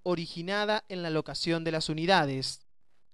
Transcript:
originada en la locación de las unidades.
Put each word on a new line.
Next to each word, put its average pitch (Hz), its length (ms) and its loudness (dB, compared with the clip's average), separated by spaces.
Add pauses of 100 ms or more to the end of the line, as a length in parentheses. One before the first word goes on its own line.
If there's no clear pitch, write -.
originada 185 840 -2
en 185 140 -6
la 165 80 -2
locación 160 540 0
de 165 80 0
las 160 160 -2
unidades. 156 720 2 (540)